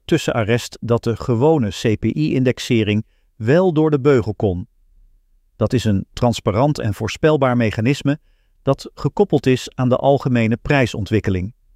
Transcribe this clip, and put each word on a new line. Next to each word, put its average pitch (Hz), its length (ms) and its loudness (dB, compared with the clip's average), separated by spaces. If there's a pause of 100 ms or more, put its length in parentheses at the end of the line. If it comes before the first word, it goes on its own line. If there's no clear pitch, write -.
tussenarrest 120 760 -2
dat 117 220 -2
de 117 120 -2
gewone 127 540 0
C 104 300 -2
P - 40 -4
I-indexering 117 1040 0 (300)
wel 165 380 2
door 156 180 2
de 147 80 2
beugel 123 360 2
kon. 92 320 -2 (880)
Dat 107 180 -2
is 127 100 0
een 101 300 0
transparant 120 680 0
en 110 140 -4
voorspelbaar 131 640 0
mechanisme 120 640 0 (420)
dat - 320 -2
gekoppeld - 520 0
is 131 300 0
aan 127 140 0
de 120 60 2
algemene 123 640 2
prijsontwikkeling. 101 960 -2 (220)